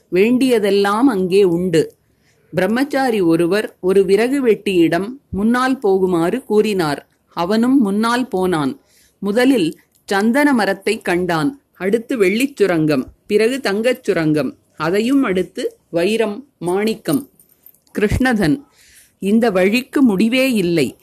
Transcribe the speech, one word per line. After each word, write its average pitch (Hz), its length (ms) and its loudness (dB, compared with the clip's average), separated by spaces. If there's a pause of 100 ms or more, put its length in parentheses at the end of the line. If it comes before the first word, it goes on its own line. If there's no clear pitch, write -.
வேண்டியதெல்லாம் 214 1000 2
அங்கே 190 360 2
உண்டு. 175 500 0 (600)
பிரம்மச்சாரி 233 720 0
ஒருவர் 170 540 0
ஒரு 190 240 2
விறகு 226 360 0
வெட்டியிடம் 196 800 0 (100)
முன்னால் 247 480 0
போகுமாறு 190 680 0
கூறினார். 196 640 0 (260)
அவனும் 226 460 2
முன்னால் 233 480 -2
போனான். 180 520 -2 (380)
முதலில் 208 640 0 (240)
சந்தன 233 480 0
மரத்தை 208 500 -2
கண்டான், 170 580 -2 (120)
அடுத்து 226 440 -4
வெள்ளிச் 220 400 0
சுரங்கம், 156 560 0 (140)
பிறகு 226 340 0
தங்கச் 226 440 -2
சுரங்கம், 156 520 -2 (200)
அதையும் 220 460 0
அடுத்து 185 540 -4 (140)
வைரம், 208 580 -2 (100)
மாணிக்கம். 185 720 -4 (680)
கிருஷ்ணதன், 202 640 0 (560)
"இந்த 220 320 0
வழிக்கு 202 520 0
முடிவே 233 500 2
இல்லை." 170 500 0